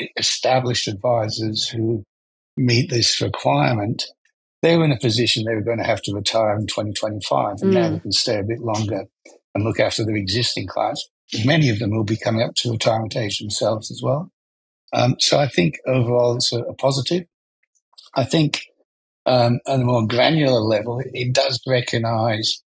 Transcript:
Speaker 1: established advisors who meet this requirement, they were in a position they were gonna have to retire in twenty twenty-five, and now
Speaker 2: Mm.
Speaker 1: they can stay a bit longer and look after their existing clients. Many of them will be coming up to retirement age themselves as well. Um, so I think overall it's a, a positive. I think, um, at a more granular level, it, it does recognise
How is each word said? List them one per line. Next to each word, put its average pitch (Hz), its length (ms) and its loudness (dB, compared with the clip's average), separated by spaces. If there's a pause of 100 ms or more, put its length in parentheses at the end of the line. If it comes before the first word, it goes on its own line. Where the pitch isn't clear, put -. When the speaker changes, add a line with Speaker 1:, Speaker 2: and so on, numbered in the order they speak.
(180)
Speaker 1:
established 123 720 0
advisors 110 800 -2
who 113 360 -2 (520)
meet 123 340 2
this - 320 0
requirement, 123 840 0 (560)
they 165 160 4
were 165 80 4
in 151 60 4
a 127 60 2
position 113 460 0
they 113 100 -2
were 110 80 -2
gonna 110 240 -2
have 107 180 -2
to 101 120 -6
retire 104 420 0
in 107 80 -2
twenty 104 280 -4
twenty-five, 107 680 -2
and 190 100 4
now 175 180 4
Speaker 2:
Mm. - 40 -2
Speaker 1:
they - 60 -4
can 104 120 -8
stay 107 280 0
a 98 40 -4
bit 113 160 -4
longer 107 460 -2 (480)
and 101 100 0
look 110 160 -2
after 107 240 0
their 107 120 -2
existing 104 520 -2
clients. 101 400 -4 (380)
Many 147 240 4
of 104 100 0
them 104 120 -2
will 110 140 0
be 107 120 0
coming 110 240 0
up - 140 -2
to - 160 -2
retirement 113 440 0
age 107 220 -4
themselves 110 540 -4
as - 100 -10
well. 135 300 -2 (600)
Um, 120 260 2
so - 180 2
I 143 100 4
think 165 280 0 (100)
overall 123 520 2
it's - 160 -2
a, 120 80 -2
a - 120 -8
positive. 135 520 -2 (920)
I 135 80 2
think, - 380 2 (680)
um, 120 400 4
at 135 120 2
a 127 40 2
more 120 240 2
granular 127 540 4
level, 110 380 0
it, 131 140 -8
it 127 200 -2
does 135 340 0
recognise 113 960 0 (160)